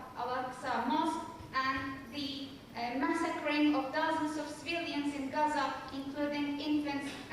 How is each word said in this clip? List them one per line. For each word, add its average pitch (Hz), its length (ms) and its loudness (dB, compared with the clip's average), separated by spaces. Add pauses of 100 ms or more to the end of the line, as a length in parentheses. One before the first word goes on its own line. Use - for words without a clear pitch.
(220)
Al-Aqsa 254 640 -2
Mosque 311 400 2 (400)
and 277 140 0 (340)
the, 269 320 -4 (300)
uh, 247 220 -2
massacring 302 760 4
of - 180 2
dozens 311 460 2
of 302 100 -4
civilians 302 680 -2
in 269 140 -2
Gaza, 294 440 2 (180)
including 285 680 -2
infants 294 500 2 (220)